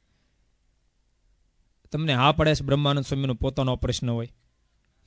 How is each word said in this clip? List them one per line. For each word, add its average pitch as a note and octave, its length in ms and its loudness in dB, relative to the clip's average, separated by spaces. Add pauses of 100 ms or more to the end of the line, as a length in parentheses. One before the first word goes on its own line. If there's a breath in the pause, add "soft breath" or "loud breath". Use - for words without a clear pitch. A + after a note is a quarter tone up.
(1900)
તમને D3+ 220 0
હા C3 180 4
પડે D#3 240 2
છે, C#3 80 -6
બ્રહ્માનંદ C#3+ 420 2
સ્વામીનો C3+ 280 -2
પોતાનો C3 420 -2
પ્રશ્ન B2 340 -4
હોય. A#2 200 -4 (760)